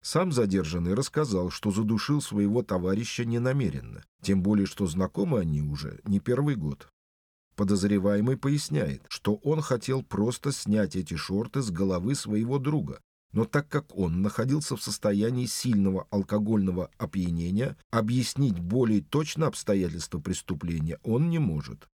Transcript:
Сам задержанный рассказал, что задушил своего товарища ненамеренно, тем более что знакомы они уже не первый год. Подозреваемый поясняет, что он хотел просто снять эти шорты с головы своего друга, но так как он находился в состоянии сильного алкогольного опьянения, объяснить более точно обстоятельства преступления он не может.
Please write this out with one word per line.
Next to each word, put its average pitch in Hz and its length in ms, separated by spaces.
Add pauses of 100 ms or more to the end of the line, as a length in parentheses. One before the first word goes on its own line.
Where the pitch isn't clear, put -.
Сам 175 300
задержанный 92 640
рассказал, 110 560
что - 200
задушил 110 520
своего 104 420
товарища 101 600
ненамеренно, 117 800 (160)
тем 98 200
более 101 240
что 95 220
знакомы 101 520
они 76 220
уже 73 440
не 98 160
первый 139 340
год. 73 320 (720)
Подозреваемый 101 800
поясняет, 139 720
что - 260
он 156 260
хотел 131 400
просто 120 520
снять 101 420
эти 85 200
шорты 107 460
с 110 100
головы 95 440
своего 110 420
друга, 135 440 (320)
но 110 120
так 147 240
как - 260
он 90 260
находился 127 540
в 107 60
состоянии 110 640
сильного 98 640
алкогольного 101 880
опьянения, 92 800 (140)
объяснить 117 680
более 107 420
точно 151 460
обстоятельства 90 720
преступления 85 840
он 139 260
не 165 80
может. 80 560